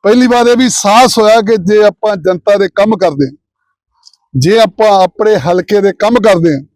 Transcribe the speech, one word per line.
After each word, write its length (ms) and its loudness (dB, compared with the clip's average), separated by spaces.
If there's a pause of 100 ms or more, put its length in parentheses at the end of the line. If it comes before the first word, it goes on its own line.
ਪਹਿਲੀ 220 2
ਵਾਰ 200 0
ਇਹ 100 2
ਵੀ 80 0
ਅਹਿਸਾਸ 540 0
ਹੋਇਆ 240 4
ਕਿ 200 0
ਜੇ 220 0
ਆਪਾਂ 340 -2
ਜਨਤਾ 380 -2
ਦੇ 140 -2
ਕੰਮ 260 -2
ਕਰਦੇ 300 -2
ਹਾਂ, 100 -14 (1000)
ਜੇ 260 0
ਆਪਾਂ 340 0
ਆਪਣੇ 460 0
ਹਲਕੇ 400 -2
ਦੇ 140 0
ਕੰਮ 260 -2
ਕਰਦੇ 340 2
ਹਾਂ 80 -8 (140)